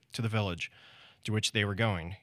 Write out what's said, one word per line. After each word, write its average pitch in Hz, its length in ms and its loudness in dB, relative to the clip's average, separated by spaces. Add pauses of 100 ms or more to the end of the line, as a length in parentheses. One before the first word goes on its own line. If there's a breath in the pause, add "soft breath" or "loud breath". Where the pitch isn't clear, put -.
(140)
to - 100 -4
the 117 40 0
village 101 440 -2 (520 loud breath)
to - 80 -4
which 107 200 0
they 107 120 2
were 101 120 0
going. 95 480 0